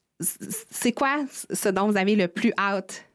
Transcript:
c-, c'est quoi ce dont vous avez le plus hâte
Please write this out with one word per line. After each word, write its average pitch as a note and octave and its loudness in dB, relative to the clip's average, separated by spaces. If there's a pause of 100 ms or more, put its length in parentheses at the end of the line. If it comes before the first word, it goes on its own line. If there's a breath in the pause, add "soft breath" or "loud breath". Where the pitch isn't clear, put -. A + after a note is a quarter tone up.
(200)
c-, - -4 (320)
c'est - 0
quoi C4+ 0 (360)
ce F#3 -2
dont G3 2
vous G3+ 2
avez G3 4
le F#3+ 4
plus G#3 2
hâte G3 -2 (100)